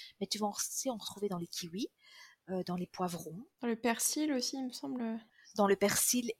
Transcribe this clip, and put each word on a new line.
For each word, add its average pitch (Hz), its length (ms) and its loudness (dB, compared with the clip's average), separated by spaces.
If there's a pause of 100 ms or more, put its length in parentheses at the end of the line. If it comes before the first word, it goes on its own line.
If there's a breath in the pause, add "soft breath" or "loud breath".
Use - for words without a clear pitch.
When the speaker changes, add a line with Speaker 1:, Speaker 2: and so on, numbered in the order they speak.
(200 loud breath)
Speaker 1:
Mais 202 60 -4
tu 208 140 -2
vas 208 80 2
aussi - 420 -2
en 233 80 0
retrouver 202 320 -4
dans 185 80 -2
les 170 100 -4
kiwis, 180 400 -6 (640 loud breath)
euh, 185 140 0
dans 180 120 -2
les 180 120 -2
poivrons. 175 600 -6 (140)
Speaker 2:
Dans 240 60 -2
le 226 120 0
persil 277 540 2
aussi, 247 240 0
il 262 80 -4
me 247 80 -6
semble. 233 460 -4 (360 soft breath)
Speaker 1:
Dans 202 120 6
le 196 80 6
persil, 233 640 4